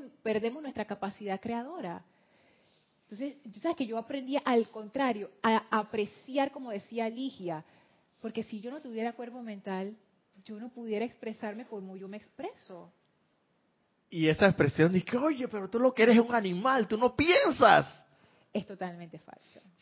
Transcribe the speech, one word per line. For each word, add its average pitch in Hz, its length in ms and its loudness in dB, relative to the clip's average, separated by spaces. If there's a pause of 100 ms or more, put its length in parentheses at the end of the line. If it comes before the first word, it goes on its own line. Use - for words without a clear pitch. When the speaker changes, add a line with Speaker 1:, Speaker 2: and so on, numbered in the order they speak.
(220)
Speaker 1:
perdemos 226 420 -2
nuestra 233 220 -8
capacidad 196 560 -8
creadora. 233 640 -8 (1000)
Entonces, 269 400 -10
tú 214 160 -18
sabes 330 180 -2
que 269 80 -2
yo 226 120 -6
aprendí 262 460 -4
al 233 260 4
contrario, 214 600 -4 (140)
a 220 220 4 (120)
apreciar, 233 760 -4
como 254 200 -12
decía 226 380 -6
Ligia, 190 540 -8 (580)
porque 220 220 -6
si 214 180 -12
yo 240 100 -12
no 302 80 -12
tuviera 233 320 -6
cuerpo 240 320 -12
mental, 202 540 -8 (480)
yo 214 160 -14
no 254 80 -12
pudiera 226 340 -6
expresarme 220 640 -10
como 190 320 -12
yo 190 100 -14
me 196 80 -14
expreso. 214 720 -16 (1200)
Speaker 2:
Y 160 200 2
esa 175 180 6
expresión 156 460 4
de 180 100 2
que, - 140 -2
"Oye, 262 320 0
pero 190 200 -8
tú 226 80 -2
lo 254 160 4
que - 100 4
eres 233 120 10
es 233 100 10
un 240 80 -6
animal, 220 540 2
tú 214 100 0
no 247 160 2
piensas". 285 840 6 (540)
Speaker 1:
Es 214 140 -4
totalmente 175 520 -12
falso. - 400 -20 (220)